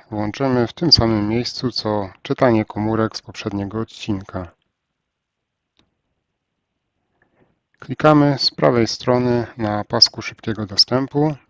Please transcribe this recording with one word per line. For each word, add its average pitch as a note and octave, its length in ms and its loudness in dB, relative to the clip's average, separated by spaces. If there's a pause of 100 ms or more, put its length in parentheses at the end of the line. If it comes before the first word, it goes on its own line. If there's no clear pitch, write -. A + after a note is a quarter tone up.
(120)
włączymy A2+ 560 -2
w - 60 -10
tym E3 180 0
samym A2 380 2
miejscu, A#2+ 420 -4
co G#2 380 -4 (120)
czytanie A#2+ 440 2
komórek A2 520 -2
z - 40 -12
poprzedniego G2+ 580 -6
odcinka. G2 720 -8 (3250)
Klikamy C#3+ 600 4
z - 120 2
prawej A#2+ 360 2
strony B2 600 0 (100)
na G#2 260 -2
pasku - 380 0
szybkiego - 440 -6
dostępu C3+ 680 0 (140)